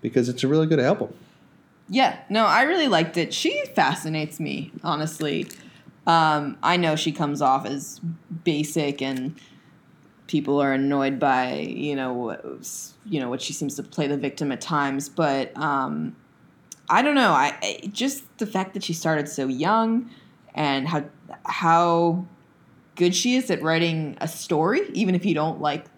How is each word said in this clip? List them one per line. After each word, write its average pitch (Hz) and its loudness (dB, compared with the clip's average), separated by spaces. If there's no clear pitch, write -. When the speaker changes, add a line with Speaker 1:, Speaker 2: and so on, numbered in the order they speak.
Speaker 1:
because 120 2
it's 123 -4
a 131 2
really 156 4
good 156 4
album. 160 0
Speaker 2:
Yeah, 247 2
no, 220 2
I 202 6
really 320 2
liked 170 2
it. 165 -2
She 571 -2
fascinates 156 -2
me, 143 -6
honestly. 156 -4
Um, 156 4
I 175 2
know 165 2
she 160 -2
comes 147 -2
off 135 2
as 135 -10
basic 147 -2
and 135 -6
people 143 0
are 139 2
annoyed 139 0
by, 127 2
you 143 -4
know, 127 -4
wh-, 67 -12
s-, - -14
you 185 -4
know, 127 -4
what 131 -4
she - -8
seems 143 -6
to - -8
play - -4
the 143 0
victim 139 -4
at 123 -6
times, 143 -2
but, 139 -2
um, 139 -4
I 196 8
don't 285 4
know. 240 6
I, 139 4
I, 95 -4
just 269 -4
the 226 0
fact 190 -4
that 190 -6
she 180 -4
started 156 0
so 135 -2
young 226 2
and 139 0
how, 156 -2
how 170 2
good 175 2
she 247 2
is 254 0
at 170 -2
writing 160 0
a 160 -4
story, 170 0
even 185 0
if 175 -2
you 185 2
don't 156 -2
like 151 -4